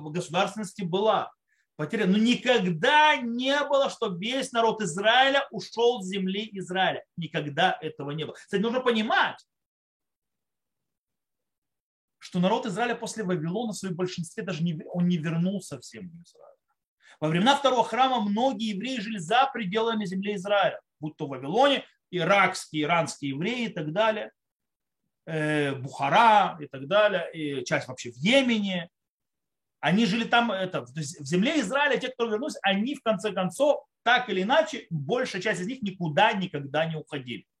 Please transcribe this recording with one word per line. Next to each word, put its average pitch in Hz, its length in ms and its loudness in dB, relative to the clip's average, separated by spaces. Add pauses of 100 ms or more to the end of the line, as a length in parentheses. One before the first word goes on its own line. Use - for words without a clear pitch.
(100)
государственности 190 720 -4
была. 185 500 0 (440)
Потеря. 185 300 -2
Но 190 120 4
никогда 240 1000 4
не 254 480 -2
было, 277 240 2
чтобы 196 300 -4
весь 247 340 -4
народ 220 300 2
Израиля 240 680 4
ушёл 226 520 0
с 185 60 -8
земли 196 500 -4
Израиля. 180 440 -2 (140)
Никогда 156 640 -2
этого 151 300 -10
не 151 160 -6
было. - 80 -12
Кстати, - 260 -4
нужно 233 220 0
понимать, 240 600 0 (2750)
что - 200 -6
народ 226 280 2
Израиля 226 280 -2
после 220 300 -8
Вавилона 180 480 -4
в 185 40 -10
своём 185 200 -6
большинстве 180 480 -6
даже 165 180 -4
не, 170 160 -2 (140)
он 175 160 0
не 175 80 2
вернулся 170 640 -2
в - 40 -18
землю 107 300 -16 (100)
Израиля. - 360 -20 (600)
Во 156 100 -2
времена 196 280 4
второго 254 260 2
храма 254 380 0
многие 214 540 -2
евреи 233 260 -6
жили 220 160 -8
за 214 300 2
пределами 220 580 -2
земли 190 300 -4
Израиля, 190 460 0 (200)
будь 151 160 -8
то 156 100 -6
в 135 40 -8
Вавилоне, 208 560 2 (240)
иракские, 180 720 2
иранские 147 480 -2
евреи 214 340 -4
и 214 80 -6
так 156 200 -8
далее, 214 400 0 (920)
э, 151 500 -2
Бухара 175 880 4
и 143 60 -12
так 135 200 -12
далее, 190 460 2
и 143 320 -4
часть - 240 -2
вообще 127 240 -12
в 110 40 -20
Йемене. 202 720 0 (920)
Они 185 220 4
жили 226 200 0
там, 233 280 2
это, 185 300 -4
то 131 180 -10
есть - 180 -8
в 147 60 -14
земле 196 360 2
Израиля, 262 380 0
те, 254 120 -4
кто 233 160 -2
вернулись, 226 360 -4
они 202 320 0
в - 80 -12
конце 214 300 0
концов, 190 500 0 (200)
так 247 260 4
или 185 140 0
иначе, 262 480 2
большая 180 500 -2
часть 180 220 -2
из 180 40 -6
них 254 140 -8
никуда 190 540 2
никогда 151 500 -4
не 160 120 -4
уходили. 123 500 -10 (140)